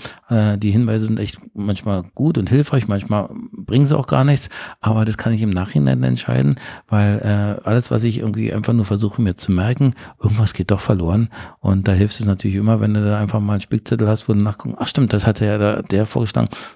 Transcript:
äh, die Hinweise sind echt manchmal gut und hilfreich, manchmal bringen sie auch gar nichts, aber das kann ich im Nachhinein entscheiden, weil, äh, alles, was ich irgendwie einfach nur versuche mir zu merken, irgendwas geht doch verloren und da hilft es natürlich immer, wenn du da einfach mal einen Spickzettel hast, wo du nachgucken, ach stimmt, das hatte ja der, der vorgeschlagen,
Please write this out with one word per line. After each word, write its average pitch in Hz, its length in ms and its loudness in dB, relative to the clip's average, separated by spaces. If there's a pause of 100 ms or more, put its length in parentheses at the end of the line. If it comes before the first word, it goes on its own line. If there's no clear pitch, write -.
(280)
äh, 107 300 2
die 104 120 0
Hinweise 110 360 2
sind 110 120 0
echt 104 200 -6 (160)
manchmal 101 500 -4 (100)
gut 151 240 0
und 104 120 -2
hilfreich, 131 380 2
manchmal 101 400 -2 (240)
bringen 123 340 2
sie 147 120 2
auch 135 80 -2
gar - 180 2
nichts, 143 240 2 (320)
aber 110 240 2
das 107 140 -2
kann 117 140 -2
ich 110 100 0
im 110 80 2
Nachhinein 71 520 0
entscheiden, 64 540 0 (320)
weil, 104 360 2
äh, 104 420 -2
alles, 117 240 0
was 117 140 2
ich 113 140 0
irgendwie 110 340 -2
einfach 107 220 -2
nur 113 100 2
versuche 101 380 0
mir 95 140 0
zu - 140 -2
merken, 120 440 2 (280)
irgendwas 107 300 2
geht - 180 -4
doch 101 100 2
verloren 98 500 0 (300)
und 98 280 2
da 98 40 4
hilft 101 280 2
es 104 60 -2
natürlich 98 300 0
immer, 107 240 2
wenn 107 140 0
du 107 100 0
da 104 140 0
einfach 104 220 -2
mal 104 140 0
einen 98 80 -2
Spickzettel 113 460 -2
hast, 107 200 0
wo 107 60 2
du 101 80 4
nachgucken, 107 360 -4
ach 247 100 -4
stimmt, 131 240 0
das 104 140 0
hatte 110 200 2
ja 104 120 0
der, 104 240 0
der 104 240 0
vorgeschlagen, 117 420 0 (280)